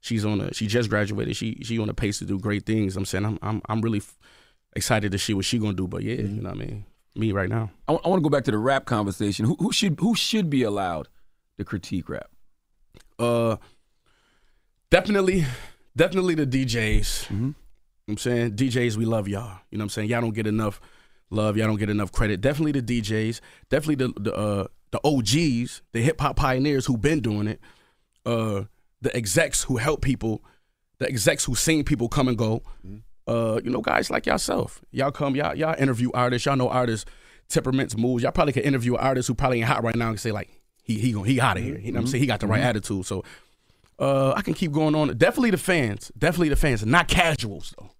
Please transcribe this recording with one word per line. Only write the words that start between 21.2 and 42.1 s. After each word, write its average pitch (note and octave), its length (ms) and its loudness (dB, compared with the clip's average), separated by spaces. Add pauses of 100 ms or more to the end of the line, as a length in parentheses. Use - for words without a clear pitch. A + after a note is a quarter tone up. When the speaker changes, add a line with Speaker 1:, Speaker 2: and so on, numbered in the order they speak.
Speaker 1:
love. G#2+ 260 0
Y'all A2 120 2
don't G#2+ 100 0
get G#2 120 0
enough G#2 220 -2
credit. G#2 280 0
Definitely D3+ 320 0
the C#3 100 0
D A#2+ 200 0
Js. A2 380 -2 (300)
Definitely C3+ 360 2
the, - 140 -6
the, G2+ 140 -4
uh, G2+ 320 0 (240)
the - 140 -4
O C#3+ 160 4
Gs, B2 640 0 (100)
the A#2 100 -2
hip-hop D3 340 2
pioneers C3+ 500 2
who C3 100 2
been C#3+ 240 2
doing G#2 280 -2
it. A2 120 -6 (680)
Uh, A2 380 0 (360)
the B2 160 -2
execs A#2+ 480 0
who C3 120 -2
help A#2 260 0
people. A2 420 -2 (540)
The - 100 -2
execs C3 360 0
who C3 100 -2
seen D#3 300 2
people A#2+ 240 0
come C3 200 2
and A#2 100 0
go. A2+ 240 0 (240)
Speaker 2:
Mm-hmm. G2+ 120 -14 (280)
Speaker 1:
Uh, A2+ 380 0
you - 60 -4
know, - 100 -2
guys - 300 0
like - 160 -2
yourself. - 560 -2 (100)
Y'all C3 180 0
come, C#3 240 -2
y'all, C#3+ 220 -2
y'all D#3 220 0
interview B2 340 2
artists. B2 340 0
Y'all C#3 100 2
know B2+ 120 2
artists' A#2+ 420 0 (380)
temperaments, B2+ 480 0
moods. A#2+ 260 2
Y'all C3 100 0
probably D3+ 200 2
could C3+ 120 0
interview B2 300 2
an A2+ 60 -2
artist B2+ 280 2
who B2 60 0
probably B2+ 260 2
ain't A2+ 80 0
hot C3+ 140 2
right A2+ 140 0
now A#2 140 0
and G#2+ 100 -4
say, A2+ 100 -4
like, G#2 200 -6 (320)
"He, A2 160 -2
he A#2+ 140 2
gon-, G#2 120 -2
he B2 160 4
outta G2+ 200 2
here." C#3 180 -6
You - 140 -8
know B2 40 -2
what A#2+ 40 0
I'm A#2 40 0
Speaker 3:
Mm-hmm. B2 80 -2